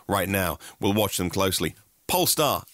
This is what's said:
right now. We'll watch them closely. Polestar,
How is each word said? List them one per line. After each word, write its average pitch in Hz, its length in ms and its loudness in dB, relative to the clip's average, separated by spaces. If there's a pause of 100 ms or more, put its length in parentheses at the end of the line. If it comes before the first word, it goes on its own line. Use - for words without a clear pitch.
right 95 220 0
now. 92 300 0 (200)
We'll 101 140 0
watch 104 240 0
them 90 140 -2
closely. 92 440 0 (340)
Polestar, 151 640 0